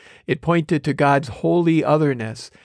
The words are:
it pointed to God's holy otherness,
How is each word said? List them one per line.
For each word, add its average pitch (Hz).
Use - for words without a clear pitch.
it -
pointed 165
to 143
God's 143
holy 165
otherness, 135